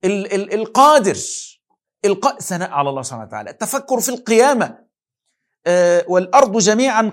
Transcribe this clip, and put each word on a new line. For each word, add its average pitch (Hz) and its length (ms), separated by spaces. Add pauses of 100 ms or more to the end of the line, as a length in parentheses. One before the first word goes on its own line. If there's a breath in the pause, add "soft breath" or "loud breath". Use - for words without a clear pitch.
ال-، 196 280
ال-، 196 200
القادر، 220 640 (880)
الق-، 202 340
ثناء 180 300
على 143 200
الله 135 120
سبحانه 120 220
وتعالى. 107 260
التفكر 262 500
في 226 100
القيامة، 240 760 (840)
آه، 175 400
والأرض 190 500
جميعا 220 560